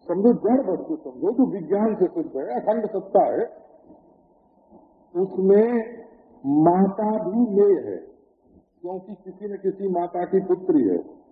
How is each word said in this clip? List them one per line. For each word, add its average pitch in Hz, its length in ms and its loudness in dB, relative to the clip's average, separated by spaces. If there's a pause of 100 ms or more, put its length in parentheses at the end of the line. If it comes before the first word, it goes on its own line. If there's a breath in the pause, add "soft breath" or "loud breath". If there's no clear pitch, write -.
समझो, 202 260 2
जड़ 240 280 0 (100)
वस्तु 156 240 -6
समझो, 135 360 -6
जो 240 140 2
विज्ञान 196 500 -2
से 180 100 0
सिद्ध 156 320 -6
है, 208 240 -6
अखंड 220 240 -2
सत्ता - 380 0
है, 139 220 -2 (1700)
उसमें 202 840 2 (480)
माता 185 760 2
भी 196 160 -4
मेय 202 400 4
है, 101 180 -8 (840)
क्योंकि 185 340 -12
किसी 202 380 -14
न 190 40 -12
किसी 190 300 -6
माता 175 360 -4
की 190 160 0
पुत्री 170 440 0
है 90 200 0 (280)